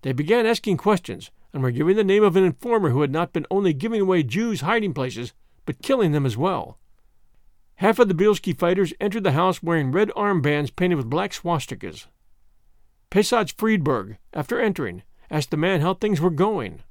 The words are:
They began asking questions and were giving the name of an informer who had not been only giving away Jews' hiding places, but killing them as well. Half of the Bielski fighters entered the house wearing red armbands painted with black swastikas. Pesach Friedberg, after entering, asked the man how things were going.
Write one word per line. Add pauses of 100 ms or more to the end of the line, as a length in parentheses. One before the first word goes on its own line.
They
began
asking
questions (220)
and
were
giving
the
name
of
an
informer
who
had
not
been
only
giving
away
Jews'
hiding
places, (320)
but
killing
them
as
well. (960)
Half
of
the
Bielski
fighters
entered
the
house
wearing
red
armbands
painted
with
black
swastikas. (1000)
Pesach
Friedberg, (160)
after
entering, (280)
asked
the
man
how
things
were
going.